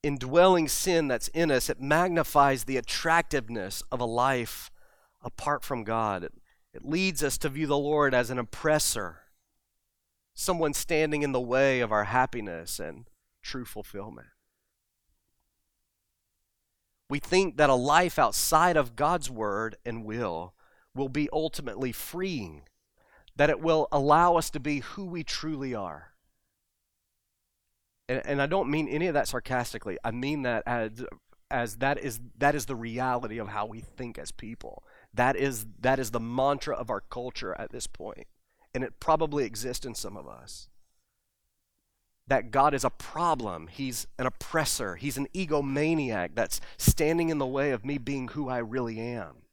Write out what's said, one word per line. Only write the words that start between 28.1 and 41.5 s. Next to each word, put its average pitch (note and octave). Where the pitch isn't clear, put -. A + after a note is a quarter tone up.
and C#3
I C#3
don't D#3
mean D3+
any D3+
of E3
that C3+
sarcastically. A#2+
I A2+
mean C3+
that A#2+
as, A2+
as A#2
that C3+
is, A2+
that C#3+
is C3
the C3+
reality A#2
of G#2+
how G#2
we A2+
think -
as -
people. -
That B2
is, A#2
that C3
is A#2
the A#2
mantra C3
of A#2
our G2+
culture B2
at -
this B2
point. -
And B2+
it -
probably D#3
exists A#2
in A#2+
some G2+
of C#2
us. -